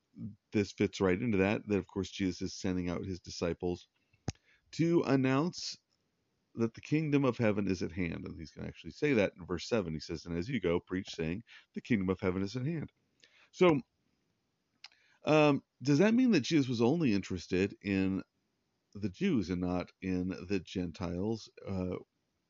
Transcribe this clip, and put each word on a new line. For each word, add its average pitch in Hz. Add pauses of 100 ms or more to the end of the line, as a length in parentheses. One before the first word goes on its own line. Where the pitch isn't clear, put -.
(540)
this 104
fits -
right 92
into 117
that, 101
that, 104
of 90
course, 92
Jesus 92
is 92
sending 90
out 85
his 95
disciples 87 (840)
to 170
announce 135 (760)
that 113
the -
kingdom 147
of 123
heaven 104
is 92
at 87
hand. 85
And 82
he's 80
gonna 85
actually 82
say 147
that 110
in 90
verse 87
seven. 92
He 78
says, -
"And 85
as 90
you 123
go, 87
preach, 92
saying, 82 (300)
'The -
kingdom 98
of 92
heaven 92
is 101
at 127
hand.'" 156 (600)
So, 170 (1400)
um, 147 (200)
does 143
that 214
mean 247
that 170
Jesus 135
was 117
only 135
interested 95
in 95 (760)
the 104
Jews 113
and 90
not 90 (100)
in 92 (180)
the 95
Gentiles? 90 (180)
Uh, 92 (520)